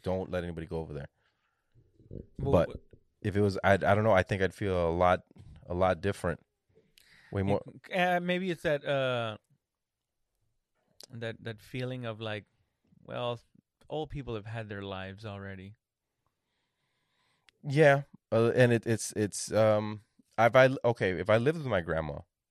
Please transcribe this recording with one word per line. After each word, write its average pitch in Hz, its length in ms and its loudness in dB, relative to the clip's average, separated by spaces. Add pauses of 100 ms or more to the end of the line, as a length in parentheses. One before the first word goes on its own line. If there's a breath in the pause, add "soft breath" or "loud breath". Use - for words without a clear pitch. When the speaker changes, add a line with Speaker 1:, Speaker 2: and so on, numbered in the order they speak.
Speaker 1:
"Don't 92 280 -4
let 90 120 -2
anybody 82 240 -8
go 82 100 -8
over 80 160 -8
there." 71 160 -12 (1000)
Speaker 2:
Well, - 140 -14 (280)
Speaker 1:
But 82 180 0
Speaker 2:
wh- - 280 -18 (300)
Speaker 1:
if 95 80 -2
it 104 60 2
was, 98 220 2
I, 98 100 6
I 95 40 4
don't 101 260 4
know. 110 100 4
I 92 100 6
think 98 180 -2
I'd 90 120 0
feel 90 360 -2
a - 20 0
lot, 90 300 4 (460)
a 87 60 -6
lot 92 280 2
different. 92 380 -4 (920 soft breath)
Way 101 120 -2
more. 98 180 0 (280)
Speaker 2:
It, - 100 -6
uh, 180 220 2
maybe 180 300 -2
it's 165 120 -8
that, 147 220 -2
uh, 127 500 -2 (1800)
that, 113 300 -12
that 113 180 -12
feeling 127 440 -10
of, 110 160 -10
like, 107 240 -8 (600)
well, 120 340 -6 (500)
old 151 220 -8
people 123 240 -8
have 104 100 -10
had 110 240 -10
their 101 120 -10
lives 98 440 -10
already. 98 500 -12 (1900)
Speaker 1:
Yeah, 143 340 6 (280)
uh, 113 240 4
and 123 160 6
it, 117 140 2
it's, 113 300 -2
it's, - 360 -4
um, 107 500 2 (360)
if 113 180 6
I, 131 140 8 (160)
okay, 117 260 0
if 90 180 -2
I 107 80 6
lived 147 200 0
with 147 100 -8
my 101 140 0
grandma, 80 380 -4 (320)